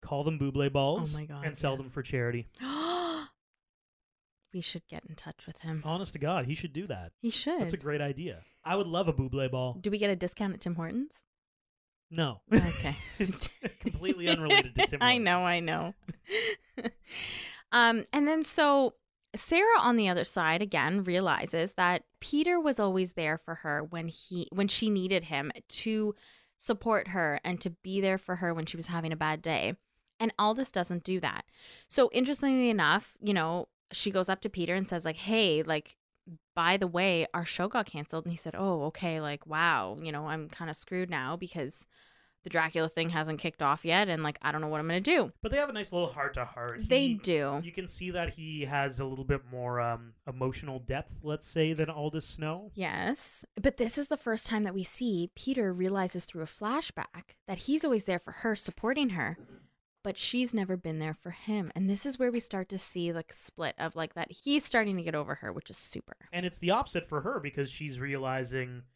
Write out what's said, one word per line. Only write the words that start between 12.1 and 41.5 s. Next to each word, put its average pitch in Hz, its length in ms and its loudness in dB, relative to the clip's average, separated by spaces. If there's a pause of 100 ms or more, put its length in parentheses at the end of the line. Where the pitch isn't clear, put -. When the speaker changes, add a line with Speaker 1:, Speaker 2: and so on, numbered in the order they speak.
Speaker 1:
No. 151 300 0 (100)
Speaker 2:
Okay. 165 460 4 (100)
Speaker 1:
<laughs> - 120 -18
It's 190 320 -2 (300)
completely - 480 -2
unrelated 349 480 4
to 381 100 4
Tim 147 120 -2
Speaker 2:
<laughs> - 40 2
I 247 160 6
know, 180 220 4
Speaker 1:
Hortons. 180 60 2
Speaker 2:
I 175 140 2
know. 160 340 -2 (840)
<laughs> - 120 -4 (840)
Um, 233 400 6
and 285 160 4
then 320 160 4
so 285 500 6 (440)
Sarah, 403 420 6
on 240 160 6
the 208 120 4
other 180 160 4
side, 170 380 2
again, 185 420 2
realizes 175 680 0
that 180 300 2 (160)
Peter 330 400 2
was 302 200 2
always 185 340 2
there 160 240 0
for 165 180 -10
her 147 260 -2
when 165 260 -6
he, 175 440 -8
when 196 160 2
she 214 220 2
needed 185 340 2
him 151 280 -4 (160)
to 214 460 0 (440)
support 214 500 0
her 170 360 0
and 175 160 -4
to 185 100 -4
be 190 300 -4
there 190 180 2
for 180 180 -4
her 170 180 -2
when 165 120 -4
she 165 100 -8
was 165 100 -8
having 165 260 -2
a 156 40 -4
bad 156 260 -2
day. 147 320 0 (440)
And 226 200 2
Aldous 220 340 2
doesn't 175 320 -2
do 185 160 0
that. 117 240 -2 (440)
So 254 240 6
interestingly 254 580 4
enough, 185 500 4
you 208 140 2
know, 165 340 0 (240)
she - 180 0
goes 190 180 2
up 190 120 0
to 208 100 -4
Peter 175 240 -2
and 190 140 0
says, 170 160 -4
like, 160 140 -2
"Hey, 190 440 4
like, 156 340 -2 (580)
by 175 240 4
the 196 80 2
way, 175 480 2
our 175 100 -2
show 180 240 -2
got 226 180 0
canceled." 160 380 -6
And 170 80 -4
he 170 40 -6
said, - 200 -8
"Oh, 180 280 0
okay, 160 360 -2
like, 147 260 -6
wow, 151 560 2
you 160 80 -6
know, 151 180 -6
I'm 156 200 -6
kinda 160 240 -8
screwed 180 380 -4
now 147 260 -2
because 170 500 -8 (580)